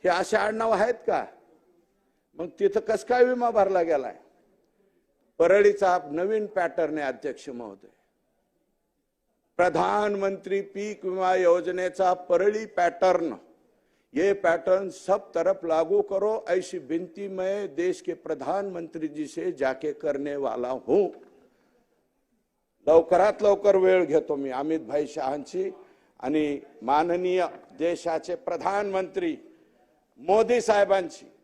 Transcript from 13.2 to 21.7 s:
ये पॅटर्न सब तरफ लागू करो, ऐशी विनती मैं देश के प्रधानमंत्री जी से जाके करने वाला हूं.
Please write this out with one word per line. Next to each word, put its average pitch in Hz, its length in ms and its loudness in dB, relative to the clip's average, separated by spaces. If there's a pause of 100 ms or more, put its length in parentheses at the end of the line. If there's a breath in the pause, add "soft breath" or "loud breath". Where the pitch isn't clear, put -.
ये 185 180 2
पॅटर्न 185 560 0
सब - 460 -4
तरफ 180 300 0
लागू 165 380 2
करो, 202 460 -2
ऐशी 180 300 -2
विनती 170 500 -8
मैं 190 460 -4
देश 175 280 -2
के 170 120 -6
प्रधानमंत्री 165 960 -6
जी 147 180 -8
से 170 260 -6
जाके 135 400 -2
करने 143 440 -4
वाला 123 320 -4
हूं. 139 400 0 (1800)